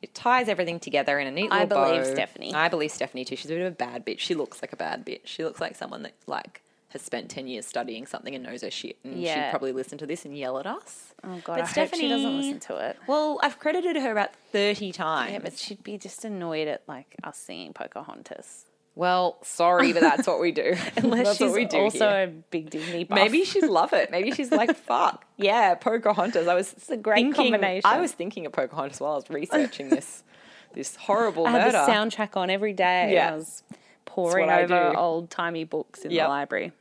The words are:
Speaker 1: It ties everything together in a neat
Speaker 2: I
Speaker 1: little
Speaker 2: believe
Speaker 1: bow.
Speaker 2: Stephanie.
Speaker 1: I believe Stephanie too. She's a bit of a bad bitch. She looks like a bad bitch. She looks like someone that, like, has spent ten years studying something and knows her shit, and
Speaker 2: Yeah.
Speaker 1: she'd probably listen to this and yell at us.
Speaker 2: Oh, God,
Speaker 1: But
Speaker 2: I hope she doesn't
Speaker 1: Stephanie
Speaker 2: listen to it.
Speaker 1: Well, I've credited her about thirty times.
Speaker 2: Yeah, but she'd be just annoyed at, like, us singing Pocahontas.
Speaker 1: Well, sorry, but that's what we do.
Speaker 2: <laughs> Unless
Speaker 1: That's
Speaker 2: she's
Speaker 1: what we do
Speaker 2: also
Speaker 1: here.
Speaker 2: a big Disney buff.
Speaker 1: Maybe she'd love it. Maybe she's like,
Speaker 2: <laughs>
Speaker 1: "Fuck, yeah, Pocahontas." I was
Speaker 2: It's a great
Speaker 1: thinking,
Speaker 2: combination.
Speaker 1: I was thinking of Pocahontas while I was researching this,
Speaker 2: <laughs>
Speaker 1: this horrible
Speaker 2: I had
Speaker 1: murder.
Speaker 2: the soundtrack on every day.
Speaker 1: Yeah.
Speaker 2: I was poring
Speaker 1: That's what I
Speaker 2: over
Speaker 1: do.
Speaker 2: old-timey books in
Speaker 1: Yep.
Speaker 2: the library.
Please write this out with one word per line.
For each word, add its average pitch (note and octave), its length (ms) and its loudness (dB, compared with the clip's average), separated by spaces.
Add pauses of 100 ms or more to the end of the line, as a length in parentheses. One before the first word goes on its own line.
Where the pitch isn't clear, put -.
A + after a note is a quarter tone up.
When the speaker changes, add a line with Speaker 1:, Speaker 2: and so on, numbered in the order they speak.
Speaker 1:
It - 140 -16
ties B3 340 2
everything E3+ 320 -2
together C#3+ 380 0
in C#3+ 80 -2
a C3+ 40 -4
neat F#3 220 -2
Speaker 2:
I G#3 120 4
Speaker 1:
little G3 200 2
Speaker 2:
believe C3+ 200 2
Speaker 1:
bow. C3+ 100 -2
Speaker 2:
Stephanie. - 400 -6
Speaker 1:
I D#3 140 2
believe D#3 240 -2
Stephanie C3 320 -6
too. C3 120 -8
She's C#3+ 140 -12
a E3 40 -4
bit E3+ 80 -4
of F#3 100 -4
a - 40 -16
bad A#2+ 300 -8
bitch. A2 140 -6
She - 140 -2
looks - 280 -6
like - 100 -12
a C#3+ 40 -16
bad - 280 -6
bitch. - 220 -12
She - 180 -10
looks D#3 160 -8
like E3 160 -8
someone - 280 -12
that, - 100 -14 (120)
like, - 360 -10 (280)
has C#3 120 -14
spent - 260 -8
ten C3+ 180 -10
years B2+ 200 -10
studying A#2+ 400 -8
something - 280 -10
and C3 80 -12
knows B2 200 -12
her G#2 80 -8
shit, - 340 -12
and F3 160 -10
Speaker 2:
Yeah. E3 140 -4 (120)
Speaker 1:
she'd A#2+ 40 -4
probably C3 220 -4
listen C3 260 -8
to D3+ 80 -10
this D#3+ 180 -8
and C#3+ 140 -14
yell C3 200 -6
at C#3+ 80 -8
us. - 460 -12 (120)
Speaker 2:
Oh, F3+ 200 -12
God, E3+ 140 -4
Speaker 1:
But - 0 -
Speaker 2:
I E3+ 80 -2
hope - 20 -6
she D4 400 0
doesn't C#4 120 2
Speaker 1:
Stephanie C4+ 160 0 (180)
Speaker 2:
listen - 60 -12
to - 160 -10
it. - 200 -6 (100)
Speaker 1:
Well, D4+ 360 0
I've C4+ 160 0
credited E4+ 380 -2
her C4 160 -2
about G#3 180 0 (220)
thirty G3+ 400 0
times. D#3+ 400 -2
Speaker 2:
Yeah, G3+ 80 -8
but - 180 -10
she'd - 240 -12
be G3+ 160 -10
just - 260 -14
annoyed E3+ 440 -4
at, - 180 -6
like, C3+ 380 -16
us D3+ 120 -12
singing E2+ 380 -14
Pocahontas. - 880 -14 (300)
Speaker 1:
Well, F3+ 500 2
sorry, F3 480 6
but E3+ 100 4
that's C#4+ 240 6
what - 140 2
we E3+ 100 4
do. D#3 240 2 (120)
Speaker 2:
<laughs> - 100 -6
Unless A#3 300 2
Speaker 1:
That's G#3 120 2
Speaker 2:
she's C4 120 4
Speaker 1:
what F#3 40 2
we A3+ 120 2
do - 120 0
Speaker 2:
also G#3+ 300 4
Speaker 1:
here. G3 160 4
Speaker 2:
a - 20 -4
big D#3+ 440 -8
Disney E3+ 340 -6
buff. - 120 -4
Speaker 1:
Maybe A3 280 6
she'd F#4+ 240 2
love F3 240 4
it. - 180 4
Maybe G3 220 0
she's B3 180 -4
like, D#4 260 4
Speaker 2:
<laughs> - 0 -
Speaker 1:
"Fuck, - 480 0 (120)
yeah, G3 400 6
Pocahontas." G3+ 720 2
I F3 60 4
was F#3 180 0
Speaker 2:
It's - 180 -16
a C4+ 60 -4
great G#3+ 180 0
Speaker 1:
thinking, B3+ 380 4
Speaker 2:
combination. G3 360 2
Speaker 1:
I B3+ 120 4
was F4+ 100 0
thinking F3 340 -8
of C#3+ 80 -6
Pocahontas C#3 460 -4
while D3 140 -4
I - 20 -2
was C#3 160 -8
researching E3 600 -2
this, - 340 -2 (240)
Speaker 2:
<laughs> - 260 -20
Speaker 1:
this - 220 -10
horrible G3 500 0
Speaker 2:
I - 60 4
had B3 200 6
Speaker 1:
murder. E3+ 140 4
Speaker 2:
the A#3+ 60 6
soundtrack G#3+ 440 0
on F#3 140 0
every G3+ 220 0
day. F3+ 400 4
Speaker 1:
Yeah. E3 220 4
Speaker 2:
I - 20 -6
was - 260 -12 (420)
poring F3 440 2
Speaker 1:
That's F3 200 6
what F3 80 4
I F3 100 6
Speaker 2:
over E3+ 80 2
Speaker 1:
do. - 40 2
Speaker 2:
old-timey E3+ 640 -2
books - 420 -8
in E3+ 60 -6
Speaker 1:
Yep. D#3+ 140 2
Speaker 2:
the D3+ 40 2
library. C#3 520 -2